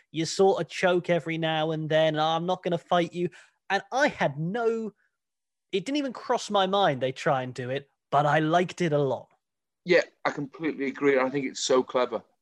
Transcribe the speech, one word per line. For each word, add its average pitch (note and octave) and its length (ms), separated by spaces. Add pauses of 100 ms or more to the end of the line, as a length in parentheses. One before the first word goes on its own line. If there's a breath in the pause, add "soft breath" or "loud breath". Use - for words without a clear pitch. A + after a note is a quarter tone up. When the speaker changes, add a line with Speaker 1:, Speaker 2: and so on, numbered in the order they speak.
(120)
Speaker 1:
you D#3+ 140
sort F#3+ 340
of E3 100
choke F3+ 400
every E3 280
now D#3+ 340
and D#3 160
then, D#3 280
and D3+ 60
I'm D#3+ 240
not F3+ 180
gonna F3 140
fight F3 360
you." F3 160 (400 loud breath)
And G3 120 (100)
I C4 160
had D3+ 320
no, A3+ 520 (800)
it F#3+ 140
didn't C#4 140
even C4+ 140
cross - 360
my G3+ 180
mind F#3 320
they C3 120
try C3+ 320
and B2+ 100
do B2 160
it, C#3 200 (220)
but D3 140
I D3 140
liked E3+ 420
it E3+ 100
a D3 60
lot. C3 320 (560)
Speaker 2:
Yeah, F3 160 (240)
I D3 60
completely C#3 560
agree. C#3 300
I C3 120
think C3+ 160
it's - 180
so C3 180
clever. A#2+ 400 (200)